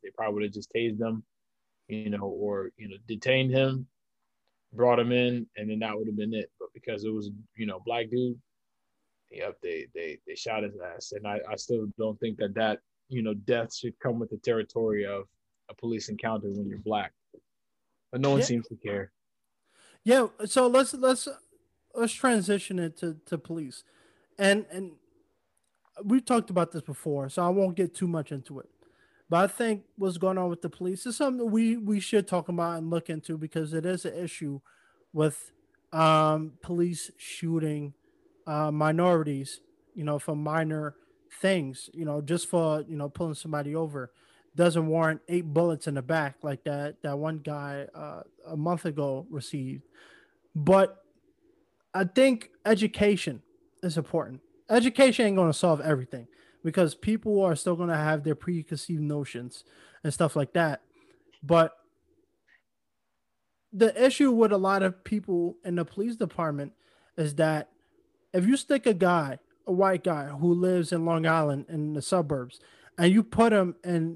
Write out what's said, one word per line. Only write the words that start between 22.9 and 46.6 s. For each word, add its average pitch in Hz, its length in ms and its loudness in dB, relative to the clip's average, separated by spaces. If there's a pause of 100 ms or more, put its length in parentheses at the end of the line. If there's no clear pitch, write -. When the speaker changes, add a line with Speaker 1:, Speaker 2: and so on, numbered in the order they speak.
Speaker 2:
to, 165 260 -6
to 170 120 -4
police. 151 460 -10 (540)
And, 202 340 2
and 180 200 -10 (1120)
we've 247 200 2
talked 226 280 0
about 170 200 0
this 165 120 -8
before, 139 460 -6
so 175 140 -2
I 175 60 2
won't 185 260 2
get 175 200 -2
too 185 120 -2
much 165 240 -4
into 135 280 -10
it. - 100 -18 (580)
But 165 100 2
I 190 100 6
think 214 360 -2 (140)
what's 185 220 -2
going 190 180 0
on 180 120 0
with 170 120 -6
the 165 80 -6
police 185 380 -6
is 226 100 -6
something 254 320 0
we, 226 280 2
we 208 220 -2
should 202 280 0
talk 175 200 -2
about 170 300 -2
and 165 140 -6
look 170 180 -2
into 156 300 -8
because 156 340 -6
it 160 140 -4
is 180 180 -4
an 175 100 -8
issue 151 460 -8 (500)
with, 151 400 -2 (400)
um, 156 720 4
police 175 560 -2
shooting, 151 800 -4 (500)
uh, 151 240 0
minorities, 151 920 2 (340)
you 180 80 -8
know, 147 160 -2
for 156 160 -6
minor 151 600 -2 (460)
things, 165 520 0
you 160 120 -8
know, 147 160 -2
just 165 260 -2
for, 156 400 0
you 165 80 -10
know, 143 140 -6
pulling 160 240 -6
somebody 147 420 -6
over. 147 360 -6 (440)
Doesn't 165 320 4
warrant 160 400 2
eight 175 160 -2
bullets 160 420 0
in 147 100 -2
the 139 60 -4
back 143 400 -2
like 139 220 -6